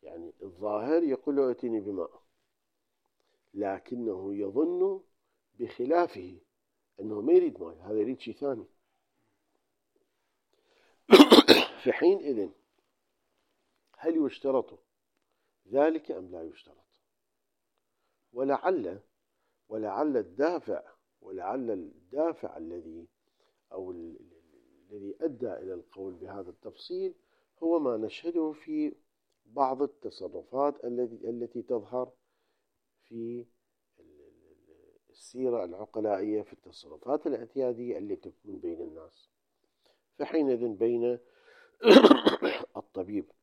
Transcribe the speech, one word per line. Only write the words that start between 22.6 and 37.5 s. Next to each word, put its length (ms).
أو 200
ال-، 280
الذي 300
أدى 320
إلى 200
القول 400
بهذا 360
التفصيل 640
هو 160
ما 180
نشهده 540
في 440
بعض 280
التصرفات 1040
التي، 440
التي 320
تظهر 500
في 420
ال-، 260
السيرة 540
العقلائية، 800
في 120
التصرفات 760
الاعتيادية 680